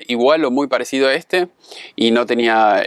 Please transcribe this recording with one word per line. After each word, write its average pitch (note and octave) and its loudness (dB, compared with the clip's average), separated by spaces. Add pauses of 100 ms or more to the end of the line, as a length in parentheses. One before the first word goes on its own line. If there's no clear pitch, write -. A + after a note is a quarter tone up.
igual C3 0
o B2+ -2
muy C3+ -2
parecido C3 -2
a C#3 2
este F3+ -4 (480)
y A2+ 2
no A#2 2
tenía A2+ 2